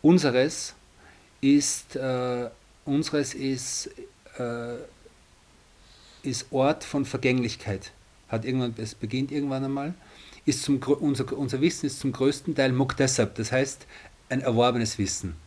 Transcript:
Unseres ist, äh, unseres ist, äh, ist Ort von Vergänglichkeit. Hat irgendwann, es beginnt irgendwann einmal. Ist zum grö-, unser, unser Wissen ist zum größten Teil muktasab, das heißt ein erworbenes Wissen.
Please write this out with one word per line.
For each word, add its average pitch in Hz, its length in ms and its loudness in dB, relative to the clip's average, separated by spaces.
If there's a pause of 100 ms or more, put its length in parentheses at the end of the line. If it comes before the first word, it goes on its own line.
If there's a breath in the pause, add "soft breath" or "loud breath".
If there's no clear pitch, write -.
Unseres 151 720 4 (640 soft breath)
ist, 143 560 2
äh, 123 540 -2 (340)
unseres 147 500 0
ist, - 560 -4 (480)
äh, 120 380 -6 (1500 soft breath)
ist 127 280 -6
Ort 139 340 2
von 139 200 -2
Vergänglichkeit. 120 880 -2 (360)
Hat 110 160 -4
irgendwann, 123 320 -2
es 113 180 -10
beginnt 131 380 -4
irgendwann 139 320 -2
einmal. 139 300 -4 (500 loud breath)
Ist - 180 2
zum 139 180 2
grö-, 139 140 2
unser, 139 420 0
unser 135 240 -2
Wissen 160 260 0
ist - 140 -6
zum 135 120 -2
größten 143 420 0
Teil 131 180 2
muktasab, 131 600 2
das 110 180 -4
heißt 131 340 -2 (440 loud breath)
ein 135 100 0
erworbenes 120 580 2
Wissen. 92 360 -4 (120)